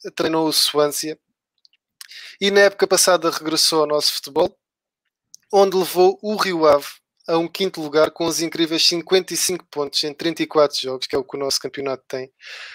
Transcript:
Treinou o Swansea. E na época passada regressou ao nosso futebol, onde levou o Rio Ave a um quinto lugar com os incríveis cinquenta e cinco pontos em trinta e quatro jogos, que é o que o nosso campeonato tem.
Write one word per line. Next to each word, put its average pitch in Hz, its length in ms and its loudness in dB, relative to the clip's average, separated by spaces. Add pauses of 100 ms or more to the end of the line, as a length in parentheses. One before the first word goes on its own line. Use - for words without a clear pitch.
(160)
Treinou 160 320 -2
o 156 60 -2
Swansea. 147 640 0 (1200)
E 196 120 0
na 202 100 6
época 196 260 4
passada 175 420 2
regressou 156 520 0
ao 151 40 2
nosso 147 280 -2
futebol, 156 440 -4 (920)
onde 196 240 4
levou 185 460 2
o 214 160 -6
Rio 170 280 0
Ave 143 220 4 (400)
a 165 100 0
um 170 120 -2
quinto 180 320 -6
lugar 156 300 2
com 170 140 -4
os 160 160 -2
incríveis 160 460 0
cinquenta 175 460 -2
e 165 40 -6
cinco - 320 -4
pontos 143 360 -6
em 147 80 -8
trinta 165 280 -4
e 151 60 -4
quatro 147 320 2
jogos, 131 260 -8
que - 120 -4
é - 20 0
o 127 60 -6
que - 100 -16
o 139 40 -8
nosso 139 200 -2
campeonato 135 480 -8
tem. 131 240 -10 (440)